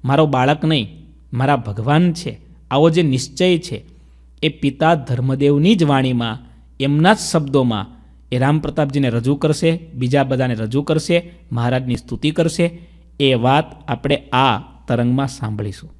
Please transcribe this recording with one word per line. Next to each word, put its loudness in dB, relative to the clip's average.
મારો 4
બાળક 0
નહીં, -2
મારા 0
ભગવાન 0
છે," -10
આવો 4
જે 2
નિશ્ચય 0
છે, -10
એ 0
પિતા 0
ધર્મદેવની 2
જ 2
વાણીમાં, 0
એમના 4
જ 2
શબ્દોમાં 0
એ -2
રામ 2
પ્રતાપજીને -2
રજૂ 0
કરશે, 0
બીજા 0
બધાને 0
રજૂ -2
કરશે, -2
મહારાજની -2
સ્તુતિ -6
કરશે. -2
એ 4
વાત 0
આપણે -2
આ 0
તરંગમાં -2
સાંભળીશું. -10